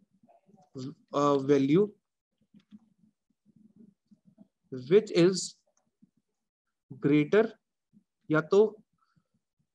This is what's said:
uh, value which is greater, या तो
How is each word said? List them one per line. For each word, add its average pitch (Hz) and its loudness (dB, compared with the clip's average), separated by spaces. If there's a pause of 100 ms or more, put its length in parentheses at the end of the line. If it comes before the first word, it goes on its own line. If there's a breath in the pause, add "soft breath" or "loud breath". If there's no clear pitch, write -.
(1120)
uh, 143 0 (100)
value 143 2 (2750)
which 156 0
is 180 0 (1600)
greater, 147 0 (840)
या 151 0
तो 196 2 (1080)